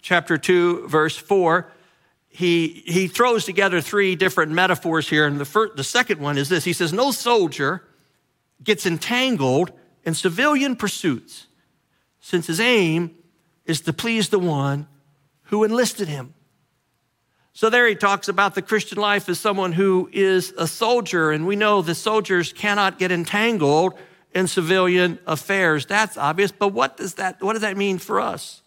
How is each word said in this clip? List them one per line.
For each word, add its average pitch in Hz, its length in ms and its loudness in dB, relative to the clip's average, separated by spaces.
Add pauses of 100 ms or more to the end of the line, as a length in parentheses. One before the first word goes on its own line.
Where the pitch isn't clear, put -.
Chapter 170 360 0
two, 175 520 0
verse 156 260 0
four, 175 560 0 (560)
he, 170 580 -2
he 180 220 0
throws 233 380 2
together 190 340 0
three 190 380 0
different 175 340 0
metaphors 165 560 0
here. 151 180 2
And 143 140 -2
the 143 60 -6
fir-, 214 280 0
the 139 120 -6
second 240 340 0
one 147 180 -2
is 139 120 -2
this. 170 160 0
He 175 80 0
says, 165 180 -2
"No 247 200 0
soldier 180 720 0 (760)
gets 202 240 0
entangled 175 880 0 (320)
in 160 120 -2
civilian 262 600 0
pursuits, - 720 -6 (720)
since - 280 -4
his 165 120 -4
aim 175 560 2 (500)
is 160 160 -2
to - 120 -4
please 220 340 -2
the 208 120 2
one 143 460 -2 (580)
who 214 200 0
enlisted 220 460 -2
him." 135 240 -10 (1200)
So 220 180 0
there 240 160 4
he 214 80 2
talks 202 320 0
about 196 260 0
the 196 80 -4
Christian 202 380 -4
life 202 280 0
as 175 120 -4
someone 190 340 -2
who 185 400 2
is 190 460 2
a 165 80 -2
soldier, 196 640 0
and 151 160 -2
we 202 80 0
know 208 260 2
that 165 140 -2
soldiers 196 580 -2
cannot 202 460 0
get 185 120 0
entangled 175 840 2 (360)
in 185 140 0
civilian 180 800 2
affairs. 160 600 0
That's 208 300 -2
obvious, 165 340 0
but 202 160 -2
what 233 300 -2
does 180 180 -8
that, 185 260 -6
what 196 120 -2
does 220 100 -4
that 202 120 -4
mean 196 220 0
for 196 220 -2
us? - 480 -8